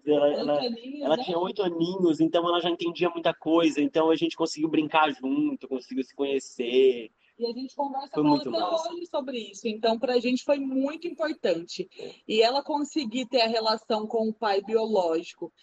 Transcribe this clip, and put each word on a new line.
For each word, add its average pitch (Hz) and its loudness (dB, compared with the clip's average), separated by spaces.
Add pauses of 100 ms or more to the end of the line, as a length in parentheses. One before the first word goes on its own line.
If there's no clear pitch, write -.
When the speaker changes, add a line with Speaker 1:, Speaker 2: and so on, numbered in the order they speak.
Speaker 1:
ela, 143 4
Speaker 2:
Oito 147 2
Speaker 1:
ela, 147 0
Speaker 2:
aninhos, 254 -8
Speaker 1:
ela 160 2
Speaker 2:
né? - -8
Speaker 1:
tinha 180 -2
oito 185 -2
aninhos, 170 0
então 170 2
ela 175 2
já 175 0
entendia 170 -2
muita 170 -2
coisa, 156 2
então 160 2
a 165 4
gente 165 -2
conseguiu 160 -2
brincar 156 2
junto, 135 -2
conseguiu 131 -6
se - -12
conhecer. 131 2 (260)
Speaker 2:
E 233 -4
a 233 -6
gente 254 -10
conversa 269 -6
Speaker 1:
Foi 302 0
Speaker 2:
com 302 4
ela - 6
Speaker 1:
muito - -6
Speaker 2:
até - -2
Speaker 1:
massa. 330 -2
Speaker 2:
hoje 349 -10
sobre 269 -6
isso, 214 -10
então 226 0
pra 247 0
gente 247 0
foi 285 2
muito 277 -4
importante. 190 -4 (120)
Speaker 1:
É. - -14 (120)
Speaker 2:
E 214 4
ela 262 4
conseguir 269 -4
ter 247 2
a 226 4
relação 220 -2
com 220 0
o 220 -2
pai 202 0
biológico 185 0